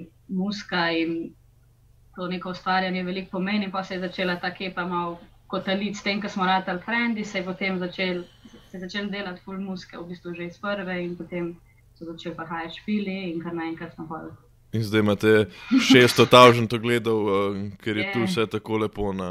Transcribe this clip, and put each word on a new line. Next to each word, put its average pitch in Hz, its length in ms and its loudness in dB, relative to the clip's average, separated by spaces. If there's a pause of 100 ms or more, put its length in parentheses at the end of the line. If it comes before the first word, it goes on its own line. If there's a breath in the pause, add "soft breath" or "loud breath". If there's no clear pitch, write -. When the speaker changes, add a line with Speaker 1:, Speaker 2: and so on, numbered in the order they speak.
(260)
Speaker 1:
muzika 185 640 -2
in 165 420 -2 (800)
to 180 160 -10
neko 180 240 -6
ustvarjanje 185 520 0
veliko 185 280 -6
pomeni, 190 400 -2
pa 185 120 -6
se 190 120 -8
je 180 60 -4
začela 185 360 -4
ta 185 140 -6
kepa 185 340 -6
malo 175 340 -4 (260)
kotaliti 196 500 -2
s - 80 -12
tem, 202 180 -2
ko 202 80 -6
smo 196 160 -2
ratali 185 360 0
frendi, 226 440 -2
se - 140 -6
je 180 60 -4
potem 185 340 -4
začel, 180 440 -4 (400)
se - 140 -16
je 185 40 -10
začel 202 280 -6
delati 185 320 -8
ful 190 180 -12
muzike 190 380 -10
v 165 80 -12
bistvu 175 300 -12
že 175 100 -10
iz 170 140 -12
prve 196 400 -6
in 175 160 -6
potem 175 400 -8 (360)
so - 140 -18
začeli 165 300 -12
prihajati 165 420 -10
špili 196 400 -4 (100)
in 170 120 -6
kar 170 140 -8
naenkrat 165 400 -8
smo 165 140 -14
pol 160 240 -12 (440)
Speaker 2:
In 110 60 -2
zdaj 107 200 0
imate 104 320 4 (500 loud breath)
šeststo 123 420 8
tisoč 120 460 10
ogledov, 113 560 2
eh, 101 480 0
ker - 200 -4
je 104 140 -2
tu 120 100 -2
Speaker 1:
Je. 117 80 2
Speaker 2:
vse 113 200 0
tako 110 320 -2
lepo 104 320 -2
na, 95 200 -4